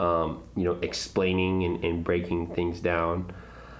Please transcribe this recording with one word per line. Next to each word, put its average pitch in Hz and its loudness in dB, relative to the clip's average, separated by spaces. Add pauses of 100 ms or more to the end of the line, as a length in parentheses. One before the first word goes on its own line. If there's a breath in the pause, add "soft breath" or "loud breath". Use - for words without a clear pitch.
um, 82 2 (140)
you 95 2
know, 87 2
explaining 92 2
and, 87 0
and 85 0
breaking 87 0
things 87 -2
down. 87 0 (480 loud breath)